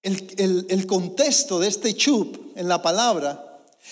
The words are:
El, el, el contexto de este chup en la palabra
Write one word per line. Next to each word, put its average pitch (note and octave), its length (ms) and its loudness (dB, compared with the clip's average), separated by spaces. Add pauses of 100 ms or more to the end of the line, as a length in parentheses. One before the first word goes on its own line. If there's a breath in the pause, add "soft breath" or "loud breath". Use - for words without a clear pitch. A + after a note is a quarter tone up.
El, F#3+ 340 -4
el, F#3 320 2
el F#3 180 0
contexto F#3+ 720 2
de F#3+ 80 2
este G#3 260 -2
chup - 600 0
en F3+ 140 -4
la E3+ 120 2
palabra E3+ 840 -2 (240 loud breath)